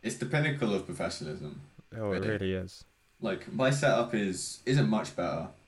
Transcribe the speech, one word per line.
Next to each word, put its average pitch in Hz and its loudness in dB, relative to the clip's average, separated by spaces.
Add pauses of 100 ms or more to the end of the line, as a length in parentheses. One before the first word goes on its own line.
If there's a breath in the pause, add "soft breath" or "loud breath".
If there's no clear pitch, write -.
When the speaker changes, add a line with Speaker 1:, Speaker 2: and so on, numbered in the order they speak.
Speaker 1:
It's 113 -4
the 120 -2
pinnacle 143 0
of 95 0
professionalism. 76 -6 (380)
Speaker 2:
Oh, 107 -2
it 92 2
Speaker 1:
Really. 101 0
Speaker 2:
really 98 0
is. 92 -6 (340)
Speaker 1:
Like, 95 -4
my 127 4
setup 120 4
is, 98 -2
isn't 143 6
much 110 0
better 82 -2 (200)